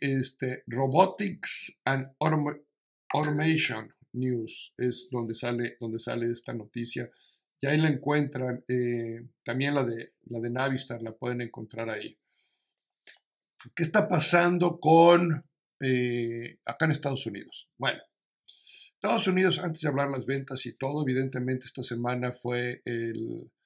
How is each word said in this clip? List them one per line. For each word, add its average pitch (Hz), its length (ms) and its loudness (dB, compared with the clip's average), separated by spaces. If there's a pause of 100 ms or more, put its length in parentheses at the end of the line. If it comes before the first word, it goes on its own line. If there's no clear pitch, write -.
este, 135 680 -2
Robotics 151 1160 0
and 135 240 0 (100)
Autom-, 151 440 0 (480)
Automation 151 840 0 (220)
News 123 640 -4
es 120 320 -2
donde 117 240 -4
sale, 120 440 -2
donde 113 200 -6
sale 117 340 -2
esta 120 220 -8
noticia. 120 560 -8 (500)
Y 135 60 -4
ahí 151 120 2
la 156 100 4
encuentran, 135 800 -2
eh, 120 600 -2 (180)
también 135 300 0
la 135 100 4
de, 117 300 -6 (120)
la 117 140 -6
de 117 100 -4
Navistar 127 520 -2
la 110 100 -10
pueden 123 300 -4
encontrar 113 480 -8
ahí. 104 280 -8 (1600)
¿Qué 170 80 -2
está 202 260 2
pasando 175 720 4
con, 165 680 8 (360)
eh, 120 840 -2
acá 135 220 -2
en 156 60 4
Estados 135 340 -2
Unidos? - 500 -12
Bueno, - 240 -2 (960)
Estados 214 320 2
Unidos, 185 320 4
antes 160 240 -6
de - 60 0
hablar 139 220 0
las 127 160 -4
ventas 135 400 -4
y 117 60 -8
todo, 143 300 -2
evidentemente 131 640 -2
esta - 160 -10
semana 123 500 -2
fue 123 520 -4
el, 117 680 -6 (160)